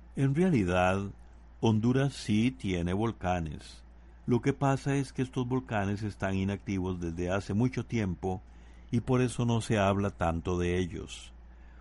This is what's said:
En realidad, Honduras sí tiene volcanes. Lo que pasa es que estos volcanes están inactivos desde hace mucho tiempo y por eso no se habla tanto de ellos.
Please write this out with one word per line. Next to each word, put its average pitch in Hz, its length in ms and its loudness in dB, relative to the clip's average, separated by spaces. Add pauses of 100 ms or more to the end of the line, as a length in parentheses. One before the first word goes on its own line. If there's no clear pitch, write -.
(160)
En 139 180 2
realidad, 98 760 4 (480)
Honduras 120 540 4
sí 110 360 2
tiene 90 420 -2
volcanes. 92 920 -4 (420)
Lo 120 140 2
que 135 120 0
pasa 135 440 0
es 139 160 -2
que 135 100 -2
estos 127 240 -4
volcanes 110 560 -2
están 98 320 -4
inactivos 95 680 -2
desde 87 300 -4
hace 98 240 -2
mucho 123 320 0
tiempo 95 560 -2 (480)
y 123 80 0
por 127 220 2
eso 120 260 0
no 117 140 2
se 110 180 0
habla 98 320 4
tanto 85 480 -2
de 87 200 0
ellos. - 540 -6 (480)